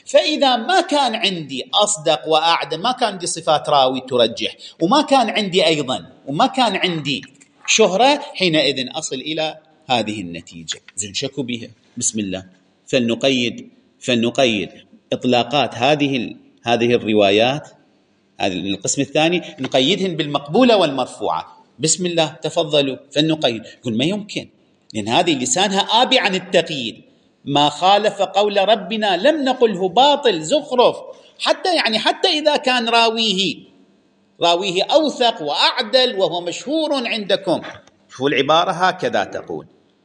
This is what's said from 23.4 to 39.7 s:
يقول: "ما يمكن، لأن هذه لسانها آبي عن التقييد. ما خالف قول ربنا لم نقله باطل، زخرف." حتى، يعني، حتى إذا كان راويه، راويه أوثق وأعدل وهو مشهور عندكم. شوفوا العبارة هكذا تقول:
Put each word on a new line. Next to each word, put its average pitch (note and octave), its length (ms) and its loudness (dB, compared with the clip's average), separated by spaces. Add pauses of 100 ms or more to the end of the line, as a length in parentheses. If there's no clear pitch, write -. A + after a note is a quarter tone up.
يقول: A2+ 160 -4
"ما B2 80 0
يمكن، F#3+ 440 -6 (460)
لأن G#2 140 -6
هذه D#3 300 2
لسانها F#3+ 420 0
آبي A#3+ 380 2
عن F#3+ 160 0
التقييد. D#3+ 680 -2 (420)
ما C#3+ 240 2
خالف G3+ 540 2
قول G3 460 0
ربنا G#3 480 0
لم C#4+ 280 2
نقله A3+ 440 0
باطل، B3 540 4
زخرف." B3 540 2 (420)
حتى، E4 380 0
يعني، A3 220 0
حتى D#4 300 0
إذا D4+ 280 0
كان B3 320 0
راويه، A3 680 0 (840)
راويه F3 400 0
أوثق A#3+ 600 0
وأعدل A#3+ 720 0
وهو F3 260 0
مشهور C4+ 680 -4
عندكم. F#3+ 520 -2 (500)
شوفوا C3 180 -2
العبارة D3+ 420 2
هكذا E3 540 0
تقول: E2+ 420 -10 (380)